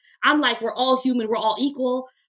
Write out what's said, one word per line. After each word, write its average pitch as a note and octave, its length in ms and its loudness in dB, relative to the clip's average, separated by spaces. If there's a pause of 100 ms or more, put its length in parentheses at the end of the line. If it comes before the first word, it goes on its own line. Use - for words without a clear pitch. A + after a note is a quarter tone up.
(220)
I'm D4+ 180 4
like, A#3+ 200 0
"We're A3+ 140 -4
all B3+ 260 2
human, B3 280 0
we're A3+ 80 0
all G#3+ 220 0
equal." B3+ 500 -2 (200)